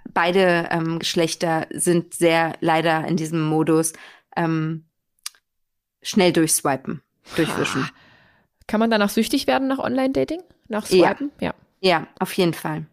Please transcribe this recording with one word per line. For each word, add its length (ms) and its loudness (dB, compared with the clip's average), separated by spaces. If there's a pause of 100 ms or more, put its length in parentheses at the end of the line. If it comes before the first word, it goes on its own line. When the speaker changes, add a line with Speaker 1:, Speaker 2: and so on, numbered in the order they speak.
(120)
Speaker 1:
beide, 580 2
ähm, 280 -2
Geschlechter 720 -2
sind 420 0
sehr 480 2
leider 480 2
in 80 0
diesem 260 -2
Modus, 520 2 (420)
ähm, 480 -2 (1160)
schnell 300 2
durchswipen, 680 0 (340)
durchwischen. 480 -2
Speaker 2:
Ah. 60 -10 (760)
Kann 140 -2
man 100 2
danach 200 0
süchtig 360 -2
werden 220 0
nach 100 -2
Online-Dating? 640 -2 (260)
Nach 200 -6
Speaker 1:
Ja. 200 6
Speaker 2:
Swipen? 220 -4 (100)
Ja. 140 -4 (300)
Speaker 1:
Ja, 220 2 (140)
auf 140 -4
jeden 200 2
Fall. 380 -8